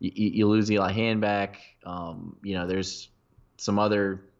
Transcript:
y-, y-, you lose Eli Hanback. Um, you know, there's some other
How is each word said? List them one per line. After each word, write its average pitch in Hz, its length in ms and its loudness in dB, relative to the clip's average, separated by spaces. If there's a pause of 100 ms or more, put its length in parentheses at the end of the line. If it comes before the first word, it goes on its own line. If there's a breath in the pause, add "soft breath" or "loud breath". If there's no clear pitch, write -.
y-, 95 140 -4
y-, 104 180 0
you 104 140 4
lose 107 220 4
Eli 98 220 2
Hanback. 104 640 0 (280)
Um, 87 600 -10
you 98 100 -6
know, 90 140 -2
there's 92 420 -4 (480)
some 101 220 0
other 101 460 0 (140)